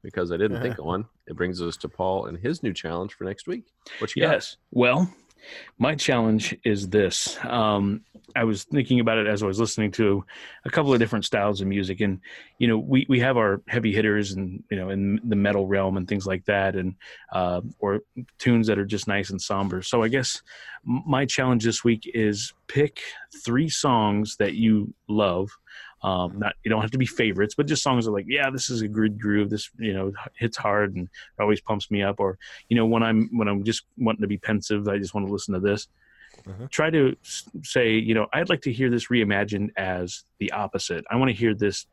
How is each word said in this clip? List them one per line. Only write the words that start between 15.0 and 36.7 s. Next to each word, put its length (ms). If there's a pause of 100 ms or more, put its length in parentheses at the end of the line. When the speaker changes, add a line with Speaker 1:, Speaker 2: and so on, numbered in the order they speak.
Speaker 3:
the 120
metal 320
realm 300
and 100
things 180
like 200
that, 320
and, 180 (380)
uh, 280 (180)
or 200 (400)
tunes 280
that 120
are 60
just 220
nice 220
and 120
somber. 400
So 200
I 60
guess 340 (460)
m-, 180
my 200
challenge 400
this 180
week 300
is 400 (140)
pick 340 (420)
three 260
songs 680
that 180
you 380 (160)
love, 420 (520)
um, 340
not, 260
you 60
don't 120
have 100
to 60
be 80
favorites, 500
but 100
just 160
songs 240
that, 60
like, 160
"Yeah, 220
this 200
is 120
a 60
good 320
groove. 300
This, 200 (100)
you 140
know, 180 (260)
hits 200
hard 380
and 120 (320)
always 220
pumps 280
me 140
up." 160
Or, 180 (320)
you 80
know, 80
when 180
I'm, 340
when 100
I'm 160
just 200 (140)
wanting 240
to 60
be 100
pensive, 500
I 100
just 160
wanna 140
listen 260
to 60
this. 280 (580)
Speaker 2:
Mm-hmm. 220
Speaker 3:
Try 220